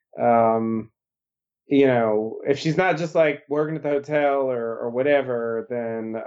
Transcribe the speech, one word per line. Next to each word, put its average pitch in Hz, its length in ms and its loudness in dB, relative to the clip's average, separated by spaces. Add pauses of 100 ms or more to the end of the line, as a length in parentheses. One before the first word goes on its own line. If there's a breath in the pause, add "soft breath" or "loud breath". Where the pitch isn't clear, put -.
(200)
um, 113 720 2 (760)
you 139 200 4
know, 110 580 0
if 139 140 0
she's 160 180 -2
not 180 200 2
just, 165 180 -6
like, 156 340 2
working 151 260 -2
at 143 80 -10
the 151 60 -4
hotel 143 520 0
or, 117 360 -4
or 120 120 -6
whatever, 120 800 0
then, 113 580 -6